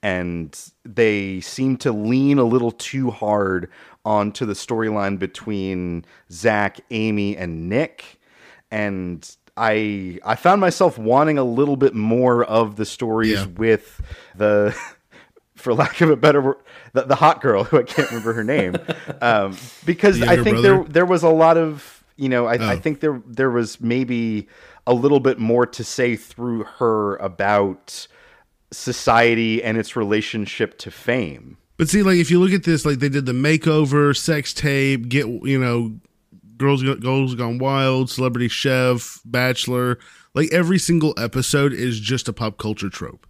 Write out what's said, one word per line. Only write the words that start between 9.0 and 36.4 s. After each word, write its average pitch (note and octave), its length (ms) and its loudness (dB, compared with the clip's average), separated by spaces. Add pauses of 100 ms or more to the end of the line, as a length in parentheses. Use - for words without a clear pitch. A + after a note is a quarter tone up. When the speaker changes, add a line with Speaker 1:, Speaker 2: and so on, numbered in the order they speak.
Speaker 1:
I, G#2 680 -2
I A2 120 -2
found G3 260 4
myself F3+ 340 2
wanting C3+ 400 2
a C3+ 80 0
little C3+ 320 2
bit C3 180 2
more A#2+ 500 2
of A2 320 0
the G#2+ 100 -4
stories A2 540 -2
Speaker 2:
Yeah. G2 60 -6 (120)
Speaker 1:
with A2 420 0 (340)
the, G#2 400 2 (460)
<laughs> - 340 -20
for A#2+ 200 -2
lack B2+ 260 0
of E3 80 6
a D3 80 6
better C#3+ 240 4
word, C3+ 160 0 (380)
the, C3 80 2
the C3 120 0
hot D#3+ 280 4
girl, A2 220 2
who C#3+ 140 2
I B2 40 4
can't C3+ 260 -2
remember A#2 240 -4
her A2+ 100 -4
name, G#2+ 320 -2 (240)
Speaker 2:
<laughs> - 220 -14
Speaker 1:
um, G2+ 380 0 (260)
because F3+ 340 2
Speaker 2:
The A#2 100 0
Speaker 1:
I - 60 6
Speaker 2:
younger A#2+ 100 2
Speaker 1:
think G#3+ 180 2
there, G3 140 8
Speaker 2:
brother? E3 160 -2
Speaker 1:
there F3 140 4
was F3 160 2
a E3+ 60 4
lot D#3+ 300 6
of, D#3 440 -4 (140)
you C3+ 140 -2
know, A#2+ 160 2
I, A#2 80 0
I A2+ 220 0
Speaker 2:
Oh. - 20 -8
Speaker 1:
think D3+ 220 -4
there, C#3 260 -2
there B2+ 240 0
was A#2+ 320 -2
maybe A#2 680 -2 (380)
a B2 80 4
little C3+ 260 4
bit B2 180 2
more A#2 280 2
to - 180 -10
say B2 320 -2
through A#2 480 -8
her G#2+ 520 -2
about G2 880 -2 (680)
society A#2 880 0
and A2+ 140 -4
its A2+ 200 -6
relationship G#2+ 840 -4
to - 120 -14
fame. A#2 680 -6 (200)
Speaker 2:
But D#3+ 120 0
see, G#3 140 2
like, F#3 160 4
if D#3 120 2
you F3 80 6
look F#3 140 4
at F#3+ 120 0
this, D#3+ 200 0
like, C#3+ 140 0
they C#3 100 0
did C3+ 180 -2
the B2+ 60 -2
makeover, D3 840 2
sex D3+ 360 -4
tape, C3+ 560 -2
get, C3 180 0
you B2 320 -2
know, A#2+ 400 -2 (600)